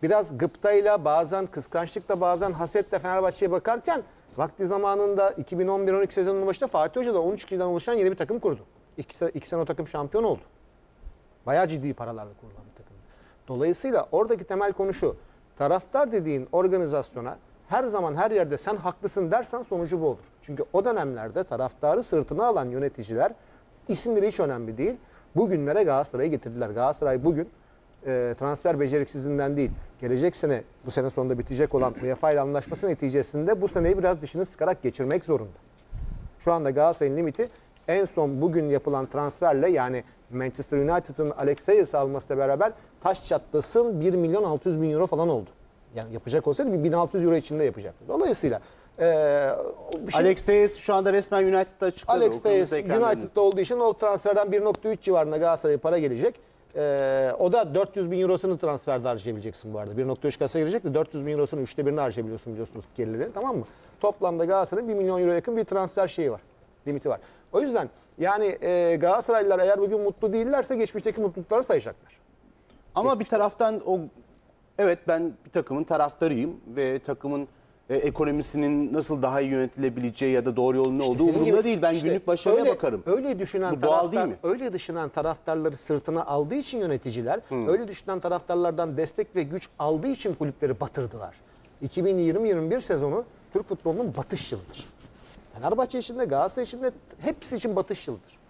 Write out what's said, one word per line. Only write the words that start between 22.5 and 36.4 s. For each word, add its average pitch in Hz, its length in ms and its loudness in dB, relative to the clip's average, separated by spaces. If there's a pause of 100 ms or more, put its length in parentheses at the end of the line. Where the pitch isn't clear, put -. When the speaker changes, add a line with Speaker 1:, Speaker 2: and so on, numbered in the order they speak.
Speaker 1:
yöneticiler, 127 640 -2 (560)
isimleri 214 400 0
hiç 208 120 -4
önemli 120 380 -4
değil, 190 160 0 (420)
bugünlere 175 460 2
Galatasaray'ı 143 480 0
getirdiler. 120 400 -6
Galatasaray 131 540 0
bugün, 165 240 0 (580)
e, 123 320 -2
transfer 143 420 0
beceriksizliğinden 143 760 -2
değil, 135 140 0 (300)
gelecek 127 360 0
sene, 143 260 0 (240)
bu 127 40 -8
sene 131 200 0
sonunda 127 280 -2
bitecek 135 360 -2
olan 127 280 2
uefa 131 300 0
ile 147 80 2
anlaşması 143 460 -4
neticesinde 151 760 0
bu 196 80 0
seneyi 180 300 2
biraz 180 240 0
dişini 160 240 -4
sıkarak - 360 -2
geçirmek 135 420 -2
zorunda. 113 340 -2 (800)
Şu 170 140 0